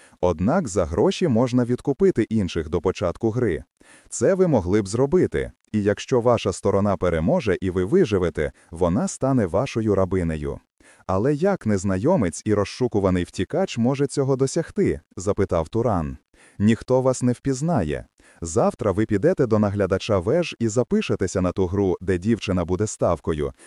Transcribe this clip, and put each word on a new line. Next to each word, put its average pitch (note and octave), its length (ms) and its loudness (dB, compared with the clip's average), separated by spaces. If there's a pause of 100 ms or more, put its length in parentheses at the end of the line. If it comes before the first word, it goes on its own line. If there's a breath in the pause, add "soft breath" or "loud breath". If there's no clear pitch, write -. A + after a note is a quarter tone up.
(200 soft breath)
Однак G2 480 0
за F#2 160 -2
гроші B2+ 440 0
можна B2 360 2
відкупити B2+ 580 0
інших F2+ 460 -2
до E2+ 120 -2
початку F#2+ 500 -2
гри. G2+ 340 -2 (440 loud breath)
Це D#3+ 260 0
ви F#3 120 2
могли G#2 360 2
б G2 60 -10
зробити, A#2 640 0 (200)
і G#2 100 0
якщо G#2 380 0
ваша A2 320 2
сторона G2 440 0
переможе F2+ 640 0
і F#2+ 100 -2
ви F2+ 140 0
виживете, F#2+ 680 0 (180 soft breath)
вона F2+ 380 0
стане C3 380 0
вашою G#2+ 480 0
рабинею". E2 680 -2 (460 soft breath)
"Але G#2+ 280 0
як F3+ 320 -2
незнайомець G2+ 800 0
і G#2 100 2
розшукуваний F#2+ 720 0
втікач C#3+ 540 -4
може C3 280 0
цього C3+ 300 0
досягти?" C3+ 640 -2 (160)
запитав F#2 520 0
Туран. F#2 480 -2 (420 soft breath)
"Ніхто A2+ 440 2
вас C3 200 0
не B2 100 2
впізнає. B2 720 -2 (340 soft breath)
Завтра F#2 520 0
ви G#2+ 140 0
підете C3 400 2
до G#2+ 120 2
наглядача G2 600 0
веж C#3+ 400 0
і A#2 100 0
запишетеся A2+ 720 0
на F2+ 120 0
ту F#2+ 140 0
гру, F#2+ 340 0
де F#2 180 0
дівчина F#2+ 460 0
буде F#2 220 0
ставкою, E2 680 -2 (140 loud breath)